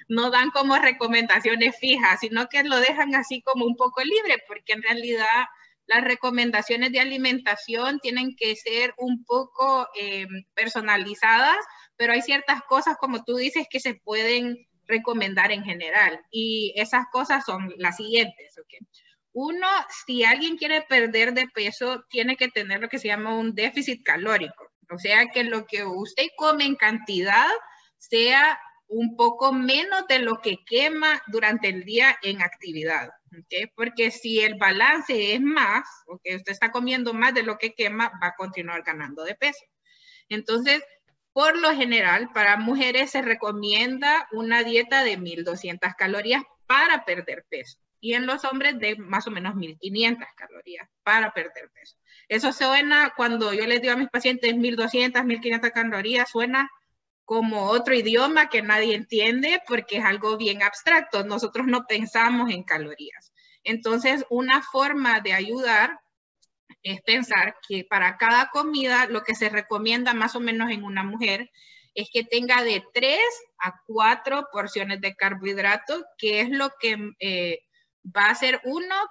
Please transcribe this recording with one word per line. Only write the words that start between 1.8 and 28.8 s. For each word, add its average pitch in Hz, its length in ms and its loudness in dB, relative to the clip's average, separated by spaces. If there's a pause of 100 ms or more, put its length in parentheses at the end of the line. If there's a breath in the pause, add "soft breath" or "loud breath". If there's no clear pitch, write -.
sino 233 280 -2
que 285 160 0
lo 269 140 2
dejan 277 360 2
así 262 280 -2
como 247 220 0
un 240 120 0
poco 254 260 0
libre, 349 440 0
porque 208 260 -8
en 220 100 -2
realidad 233 640 0 (400 loud breath)
las 226 160 4
recomendaciones 240 920 0
de 254 80 2
alimentación 262 1000 -2
tienen 254 360 -4
que 220 200 -2
ser 233 420 -2
un 247 260 -4
poco, 262 640 0 (100)
eh, 196 280 -6 (280)
personalizadas, 220 1040 2 (380 loud breath)
pero 233 160 2
hay 240 100 2
ciertas 277 400 0
cosas, 302 360 2
como 240 260 -4
tú 240 120 -2
dices, 269 340 -2
que 262 100 -4
se 247 140 -4
pueden 240 720 -2 (200)
recomendar 214 640 0
en 202 120 -4
general, 175 560 0 (100)
y 220 460 -2
esas 247 340 0
cosas 269 340 0
son 190 320 -6
las 180 200 -2
siguientes, 220 640 -2
¿ok? - 280 -20 (460 soft breath)
Uno, 330 340 -4 (400)
si 247 180 0
alguien 294 320 2
quiere 311 260 -2
perder 233 520 2
de 254 140 0
peso, 240 600 -4
tiene 247 280 -2
que 254 120 0
tener 202 320 -4
lo 220 80 -6
que - 100 -8
se 214 100 -6
llama 214 280 -4
un 226 180 -2
déficit 240 500 -4
calórico, 190 640 -2 (200)
o 175 80 -12
sea, 214 340 4
que 247 120 0
lo 220 220 -4
que 202 180 -6
usted 196 420 -4 (100)
come 311 280 2
en 277 120 0
cantidad 208 720 2 (500 loud breath)
sea 269 600 4 (300)